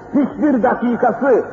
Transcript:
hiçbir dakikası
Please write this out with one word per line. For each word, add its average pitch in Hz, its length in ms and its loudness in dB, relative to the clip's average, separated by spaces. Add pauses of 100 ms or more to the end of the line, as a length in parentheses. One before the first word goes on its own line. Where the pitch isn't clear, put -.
(140)
hiçbir 262 500 0
dakikası 240 880 0